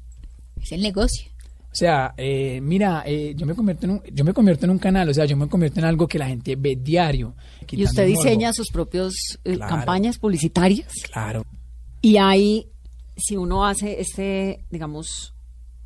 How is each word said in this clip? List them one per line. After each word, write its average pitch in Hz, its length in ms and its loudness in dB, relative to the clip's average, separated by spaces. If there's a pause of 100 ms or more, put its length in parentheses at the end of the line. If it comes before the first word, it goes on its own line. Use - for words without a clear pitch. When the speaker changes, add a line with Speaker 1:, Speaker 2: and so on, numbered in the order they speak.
(600)
Speaker 1:
Es - 100 -8
el 170 100 -6
negocio. 202 440 0 (400)
Speaker 2:
O - 100 -18
sea, 143 420 2
eh, 135 460 -2
mira, 175 420 2
eh, 147 320 -4
yo 151 100 -4
me 160 100 -2
convierto 202 300 0
en 185 60 0
un, 202 100 -4 (100)
yo 139 120 0
me 175 80 4
convierto 185 340 6
en 180 40 4
un 185 80 4
canal, 190 300 2
o 139 60 0
sea, 151 100 4
yo 143 120 2
me 143 120 0
convierto 160 320 2
en 165 60 2
algo 165 200 4
que 160 140 -4
la 131 80 -2
gente 131 260 -6
ve 135 260 0
diario, 139 540 0 (280)
Speaker 3:
¿Y - 20 -16
Speaker 2:
quitando 196 260 0
Speaker 3:
usted 202 140 4
Speaker 2:
el 185 80 6
morbo. - 100 2
Speaker 3:
diseña 226 300 4
sus 226 180 -4
propios, 180 760 -4
eh, 185 120 -2
Speaker 2:
Claro. 185 200 -4
Speaker 3:
campañas 190 420 0
publicitarias? 185 760 2 (180)
Speaker 2:
Claro. 110 340 -6 (560)
Speaker 3:
Y 214 180 8
ahí, 202 500 4 (480)
si - 200 -6
uno 185 300 0
hace 202 340 -4
este, 190 680 -4
digamos, 160 640 -10 (520)